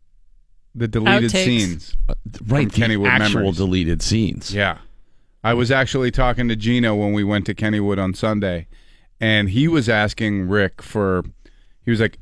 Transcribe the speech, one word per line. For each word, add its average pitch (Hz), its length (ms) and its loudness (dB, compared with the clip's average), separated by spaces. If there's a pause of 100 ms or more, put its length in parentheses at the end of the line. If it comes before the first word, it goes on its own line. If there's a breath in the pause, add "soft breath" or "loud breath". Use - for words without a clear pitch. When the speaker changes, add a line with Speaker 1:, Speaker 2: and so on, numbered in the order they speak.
(760)
Speaker 1:
the 117 140 -4
deleted 110 420 2
Speaker 2:
Outtakes. - 140 0
Speaker 1:
scenes 101 520 0 (120)
Speaker 3:
Uh, - 60 -2 (320)
right, 135 240 2
Speaker 1:
from - 100 2
Speaker 3:
the 117 140 2
Speaker 1:
Kennywood 101 120 0
Speaker 3:
actual 107 320 2
Speaker 1:
Memories. 95 180 0
Speaker 3:
deleted 90 440 0
scenes. 104 520 -2
Speaker 1:
Yeah. 98 260 -2 (640)
I 113 100 2
was 120 180 0
actually 131 400 0
talking 123 380 0
to 113 80 0
Gino 113 380 0
when 104 180 0
we 104 100 0
went 101 220 0
to 104 100 -4
Kennywood 104 460 0
on 92 120 -2
Sunday, 101 540 -2 (540 soft breath)
and 107 280 2
he 131 200 2
was 143 180 2
asking 104 640 0
Rick 98 320 0
for, 95 420 -2 (600 soft breath)
he 120 80 -2
was 110 80 0
like, 110 220 0